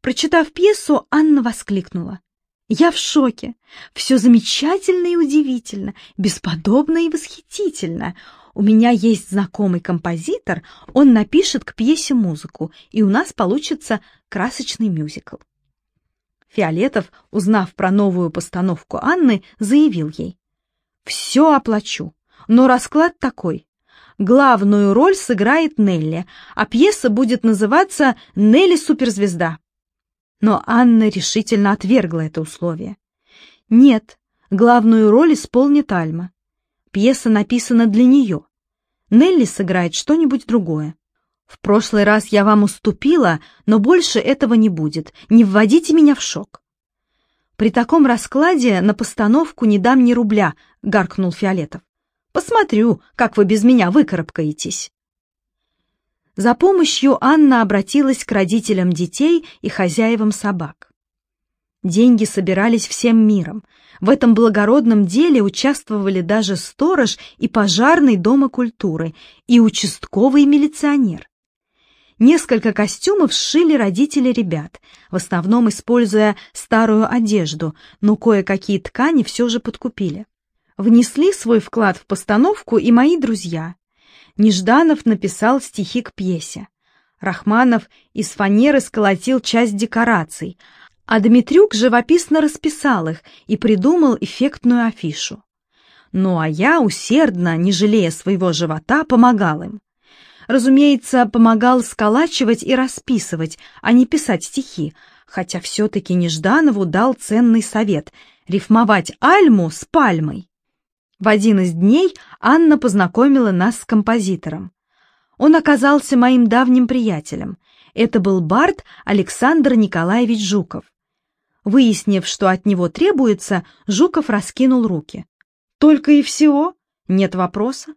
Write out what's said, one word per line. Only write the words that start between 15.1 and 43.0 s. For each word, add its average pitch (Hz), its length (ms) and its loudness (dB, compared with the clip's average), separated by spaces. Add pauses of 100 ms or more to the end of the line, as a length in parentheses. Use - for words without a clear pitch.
Фиолетов, 185 640 -4 (200)
узнав 202 420 -2
про 185 160 -4
новую 190 400 0
постановку 180 680 -6
Анны, 269 460 0 (140)
заявил 208 520 0
ей: 170 280 -12 (680)
Всё - 520 0
оплачу, 208 580 -6 (340)
но 247 200 4
расклад 302 500 0
такой. - 500 -8 (520)
Главную 208 760 2
роль 330 220 2
сыграет 262 640 -2
Нелли, 170 480 -2 (260)
а - 140 -4
пьеса 277 420 0
будет 233 340 -2
называться 233 720 0 (200)
«Нелли 269 400 4
суперзвезда». 185 840 -4 (840)
Но 208 260 0
Анна 233 420 4
решительно 202 600 -2
отвергла 190 480 -2
это 160 220 -8
условие. 170 560 -10 (720)
«Нет, 233 500 4 (320)
главную 220 580 4
роль 302 240 4
исполнит 285 580 0
Альма». 170 400 -6 (600)
Пьеса 240 340 0
написана 226 600 0
для 220 180 2
неё. 254 400 2 (640)
Нелли 294 360 4
сыграет 180 500 -4
что-нибудь 294 500 -2
другое. 160 500 -4 (520)
В - 120 -20
прошлый 208 440 0
раз 208 240 0
я 202 180 2
вам 208 160 4
уступила, 208 800 0 (260)